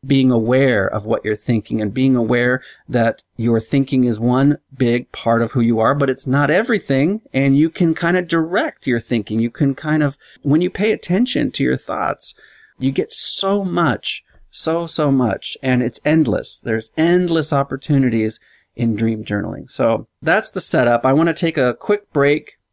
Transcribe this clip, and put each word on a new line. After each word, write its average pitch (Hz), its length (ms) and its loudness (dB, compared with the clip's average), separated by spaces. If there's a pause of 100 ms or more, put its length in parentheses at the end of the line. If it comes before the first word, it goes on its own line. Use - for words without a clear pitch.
being 135 260 4
aware 120 540 2
of 101 200 -4
what 110 180 -2
you're 107 120 -2
thinking 113 460 -2
and 107 120 -4
being 131 220 2
aware 123 460 0 (280)
that 113 340 0 (140)
your 113 220 2
thinking 131 440 0
is 117 160 0
one 127 380 2 (180)
big 120 360 0
part 117 300 0
of 113 120 -4
who 123 80 2
you 113 180 2
are, 120 160 2
but 139 140 0
it's - 180 -4
not 127 240 0
everything. 185 720 0 (100)
And 135 260 2
you 156 120 4
can 165 240 0
kind 170 240 0
of 175 100 -4
direct 170 580 -2
your 120 140 0
thinking. 113 400 -4
You 117 100 0
can 139 260 0
kind 151 280 -2
of, 139 140 -2 (240)
when 151 200 2
you 180 80 0
pay 214 220 -2
attention 185 600 -2
to - 120 -4
your 127 140 0
thoughts, - 580 -6 (440)
you 131 120 -2
get - 200 -4
so 196 520 -2
much 170 600 -4 (320)
so, 165 300 -2
so 151 260 0
much. 127 520 -2
And 127 180 0
it's 120 240 -4
endless. 147 540 0
There's 113 360 -6
endless 170 560 2
opportunities 131 880 0 (360)
in 117 200 0
dream 110 300 -2
journaling. 98 420 -6
So 113 400 -2 (140)
that's 180 300 0
the - 100 -4
setup. 120 460 2
I 135 60 4
want 160 140 4
to 165 60 0
take 160 240 -2
a 123 160 2
quick - 400 -4
break. 143 460 0 (140)